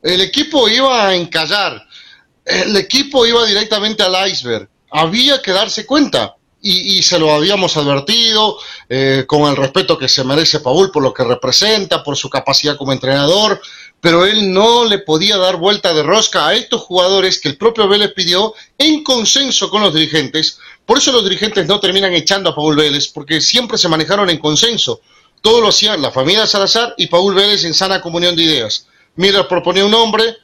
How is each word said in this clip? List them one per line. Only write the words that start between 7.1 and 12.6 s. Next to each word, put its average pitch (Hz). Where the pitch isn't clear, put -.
lo 156
habíamos 175
advertido, 208
eh, 135
con 147
el 135
respeto 151
que 127
se 139
merece 147
Paul 180
por 151
lo 131
que 131
representa, 160
por 143
su -
capacidad 139